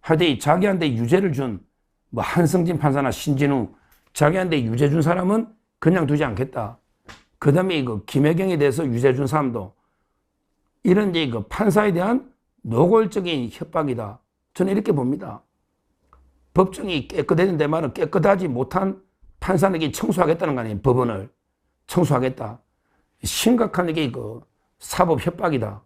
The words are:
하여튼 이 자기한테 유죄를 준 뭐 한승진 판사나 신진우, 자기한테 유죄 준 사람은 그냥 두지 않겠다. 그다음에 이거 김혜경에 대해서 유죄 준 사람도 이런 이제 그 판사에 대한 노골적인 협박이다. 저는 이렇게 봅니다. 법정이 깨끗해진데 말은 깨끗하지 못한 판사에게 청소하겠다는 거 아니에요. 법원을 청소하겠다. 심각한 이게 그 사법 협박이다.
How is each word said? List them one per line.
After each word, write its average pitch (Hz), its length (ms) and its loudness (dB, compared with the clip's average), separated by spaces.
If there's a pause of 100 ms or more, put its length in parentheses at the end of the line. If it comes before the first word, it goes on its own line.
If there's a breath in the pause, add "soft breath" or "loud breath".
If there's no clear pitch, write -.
하여튼 165 260 2
이 127 120 0
자기한테 170 560 2
유죄를 151 380 2
준 120 360 -6 (400)
뭐 117 140 -4
한승진 170 540 0
판사나 139 340 0
신진우, 139 580 -2 (440 soft breath)
자기한테 160 500 0
유죄 120 260 2
준 156 120 2
사람은 185 460 0 (320)
그냥 165 280 2
두지 147 160 2
않겠다. 120 540 -6 (600 loud breath)
그다음에 175 400 2
이거 120 280 -4
김혜경에 165 520 0
대해서 143 280 0
유죄 127 280 2
준 135 140 -2
사람도 113 460 -4 (1080)
이런 190 280 4
이제 160 180 0
그 113 180 -6
판사에 208 460 2
대한 208 380 -2 (320)
노골적인 170 880 2
협박이다. 123 680 -6 (340)
저는 190 200 0
이렇게 202 180 0
봅니다. 139 520 -4 (1080)
법정이 185 540 0
깨끗해진데 165 600 0
말은 156 260 -2
깨끗하지 180 540 0
못한 175 540 -4 (380)
판사에게 165 520 0
청소하겠다는 165 640 0
거 120 60 -2
아니에요. 107 200 -6
법원을 120 480 0 (580)
청소하겠다. 127 720 -2 (640)
심각한 220 640 0
이게 156 240 -2
그 117 300 -12 (380)
사법 170 460 0
협박이다. 131 600 -4